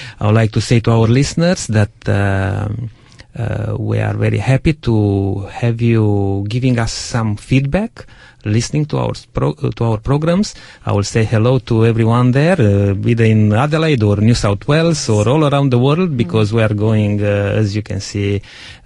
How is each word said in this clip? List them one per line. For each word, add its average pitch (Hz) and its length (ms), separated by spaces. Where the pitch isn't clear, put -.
I 104 60
would 107 80
like 110 180
to 113 80
say 117 200
to 117 100
our 113 180
listeners 165 600
that, 107 200
um, 101 840
uh, 107 440
we 107 220
are 107 120
very 107 260
happy 131 360
to 98 760
have 117 300
you 101 680
giving 123 320
us 113 140
some 113 440
feedback, 139 680
listening 117 420
to 143 120
our 117 140
pro-, 135 220
to 120 300
our 110 140
programs. 156 560
I 107 80
will 101 120
say 113 200
hello 117 360
to 113 260
everyone 117 460
there, 156 280
uh, 101 340
either 117 160
in 107 300
Adelaide 151 480
or 101 140
New 110 180
South 101 340
Wales 160 400
or 104 200
all 151 180
around 139 240
the 123 80
world, 147 380
because 110 360
we 113 80
are 107 140
going, 104 480
uh, 101 340
as 104 180
you 104 80
can 98 180
see, 101 420